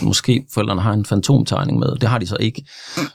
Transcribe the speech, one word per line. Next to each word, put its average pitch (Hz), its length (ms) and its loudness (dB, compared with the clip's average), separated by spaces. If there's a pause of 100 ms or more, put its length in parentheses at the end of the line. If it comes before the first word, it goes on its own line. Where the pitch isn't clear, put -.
måske - 420 0 (100)
forældrene 101 280 0
har 107 120 2
en 107 120 0
fantomtegning 113 720 2
med. - 80 2 (140)
Det 113 80 2
har 120 80 2
de 98 100 -4
så 98 120 -4
ikke. - 260 -2 (500)